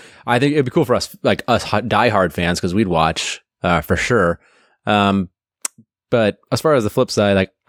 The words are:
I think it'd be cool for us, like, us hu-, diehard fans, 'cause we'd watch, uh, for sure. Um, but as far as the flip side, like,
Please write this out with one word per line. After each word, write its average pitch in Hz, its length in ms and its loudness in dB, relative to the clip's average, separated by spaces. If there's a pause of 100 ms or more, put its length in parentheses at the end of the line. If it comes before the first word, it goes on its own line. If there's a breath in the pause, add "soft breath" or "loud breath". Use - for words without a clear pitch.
(260 loud breath)
I 120 120 0
think 143 160 0
it'd 151 100 2
be 123 60 -6
cool 165 160 0
for 123 80 0
us, - 280 -4
like, 101 260 0
us 117 160 0
hu-, 104 180 -2
diehard 104 500 0
fans, 87 280 -2
'cause 90 120 -4
we'd 101 160 0
watch, 80 520 -2 (220)
uh, 87 200 0
for 90 140 -2
sure. 90 440 0 (460 soft breath)
Um, 98 420 2 (800)
but 107 300 0 (120)
as 127 100 -2
far 160 140 2
as 120 100 2
the 104 60 -4
flip 127 200 -2
side, 101 240 2
like, 95 160 0 (180)